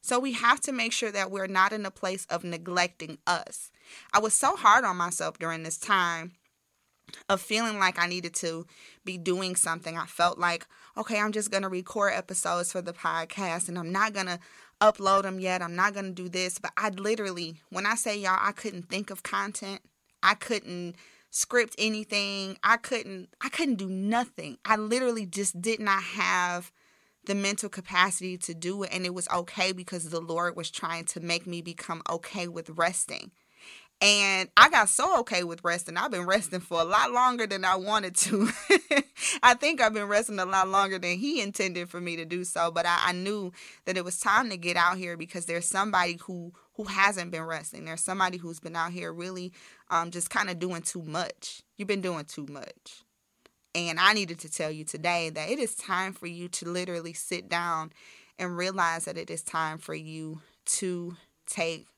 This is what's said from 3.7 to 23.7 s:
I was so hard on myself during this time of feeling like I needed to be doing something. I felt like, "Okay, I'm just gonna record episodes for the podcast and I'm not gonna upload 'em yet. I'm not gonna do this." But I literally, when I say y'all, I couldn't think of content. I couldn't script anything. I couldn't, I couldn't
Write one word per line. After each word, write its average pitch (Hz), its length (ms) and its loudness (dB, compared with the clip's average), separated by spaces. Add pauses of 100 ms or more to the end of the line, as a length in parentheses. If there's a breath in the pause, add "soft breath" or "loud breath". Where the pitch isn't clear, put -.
I - 60 8
was 214 160 2
so 294 200 6
hard 233 300 8
on 185 140 0
myself 170 400 -4
during 165 240 -4
this 160 160 -8
time 175 540 0 (1000 loud breath)
of 196 100 2
feeling 214 380 0
like 185 200 4
I 175 80 2
needed 175 280 -6
to 165 320 -4 (360 loud breath)
be 185 140 -8
doing 180 400 0
something. 165 400 -2
I 165 80 -4
felt 175 340 2
like, 175 280 0 (320 loud breath)
"Okay, 220 200 -2
I'm 214 140 2
just 208 180 -2
gonna 196 200 0
record 185 420 0
episodes 175 580 -2
for 180 120 -4
the 175 100 -8
podcast 170 760 -4
and 175 80 -6
I'm 170 140 -6
not 208 200 2
gonna 185 280 -2 (380 loud breath)
upload 196 460 6
'em 190 160 -4
yet. 185 220 0
I'm 170 120 -6
not 196 200 4
gonna 196 160 -6
do 180 180 -8
this." 180 300 -2
But - 180 -8
I 208 140 0
literally, 190 800 -4
when 190 160 -2
I 214 80 2
say 220 240 -2
y'all, 190 200 2
I 202 140 2
couldn't 185 380 -8
think 202 180 -4
of 190 140 -12
content. 196 580 -4 (420)
I 196 120 6
couldn't 175 640 -6 (340 loud breath)
script - 480 0
anything. 202 840 -2
I 220 140 6
couldn't, 196 520 -6 (120)
I 269 80 -4
couldn't 277 260 2